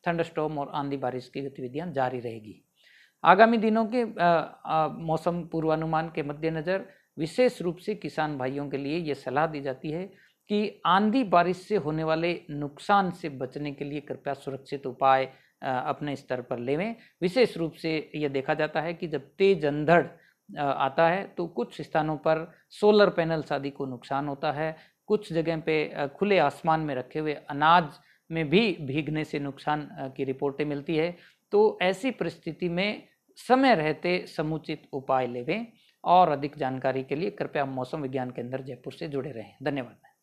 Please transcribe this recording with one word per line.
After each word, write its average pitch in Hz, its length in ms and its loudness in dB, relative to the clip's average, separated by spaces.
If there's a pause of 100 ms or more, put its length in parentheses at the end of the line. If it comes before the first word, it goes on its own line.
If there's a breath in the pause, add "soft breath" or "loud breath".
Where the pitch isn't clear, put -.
थंडरस्टॉर्म 160 500 -2
और 139 160 -6
आंधी 139 220 -4
बारिश 127 320 -6
की 139 120 -10
गतिविधियां 135 520 -8
जारी 127 280 -2
रहेगी। 110 480 -12 (560 soft breath)
आगामी 220 320 8
दिनों 220 300 2
के, 240 160 -2
अ, 175 640 0
अ, 156 220 0 (100)
मौसम 165 440 -2
पूर्वानुमान 160 720 -2
के 156 80 -4
मद्देनज़र 160 640 -4 (320 soft breath)
विशेष 233 440 0
रूप 170 140 -4
से - 180 -8
किसान 151 440 -4
भाइयों 139 300 -4
के 139 80 -6
लिए 143 220 -4
ये 151 160 -4
सलाह 139 320 0
दी 151 140 -6
जाती 139 300 -8
है 180 420 -10 (160)
कि 208 380 -2
आंधी 214 380 4
बारिश 175 320 4
से 208 200 -4
होने 156 280 -2
वाले 165 460 0
नुकसान 151 600 0
से 165 180 -10
बचने 139 440 -8
के 143 120 -8
लिए 143 160 -6
कृपया 139 340 -8
सुरक्षित 135 520 -8
उपाय, 135 380 4 (380 soft breath)
अ, 131 240 -2
अपने 143 300 -4
स्तर 127 240 -6
पर 123 180 -6
लेवें। 156 380 -2 (260 soft breath)
विशेष 185 340 2
रूप 165 160 -4
से 160 420 -4
ये 147 140 -2
देखा 139 260 -2
जाता 156 260 -2
है 170 140 -6
कि 165 140 -8
जब 147 120 -4
तेज 196 440 2
अंधड़, 151 420 4 (520 soft breath)
अ, - 20 -6
आता 139 480 2
है 190 160 0
तो - 220 -8
कुछ 226 360 -8
स्थानों 156 340 0
पर 160 360 0 (180 soft breath)
सोलर 208 400 6
पैनल्स 160 420 -2
आदि 139 180 -2
को 139 160 -6
नुकसान 135 420 -4
होता 143 240 -4
है। 156 240 -4 (300 soft breath)
कुछ 208 260 0
जगह 160 280 0
पे, 156 280 0
अ, 147 180 -4
खुले 196 320 2
आसमान 160 420 2
में 147 140 -4
रखे 127 240 -6
हुए 151 140 -2
अनाज 151 520 4 (460 soft breath)
में 160 200 -2
भी 196 300 4
भीगने 151 440 -4
से 151 140 -6
नुकसान, 143 480 -4
अ, 143 220 -10
की 131 160 -6
रिपोर्टें 139 400 -2
मिलती 147 320 -4
है। 175 200 -2 (340 soft breath)
तो 214 320 4
ऐसी 190 280 0
परिस्थिति 170 580 -6
में 190 400 -4 (220)
समय 254 440 4
रहते 160 520 0
समुचित 156 560 -6 (100)
उपाय 131 340 0
लेवें 139 460 -6 (320 soft breath)
और 175 240 8
अधिक 143 280 -2
जानकारी 131 460 -2
के 135 120 -4
लिए 185 160 -2
कृपया 143 340 -4
मौसम 135 360 -6
विज्ञान 131 300 -4
केंद्र 123 300 -8
जयपुर 131 320 -12
से 165 160 -10
जुड़े 139 240 -6
रहें। 107 300 -14
धन्यवाद। 139 500 -6 (120)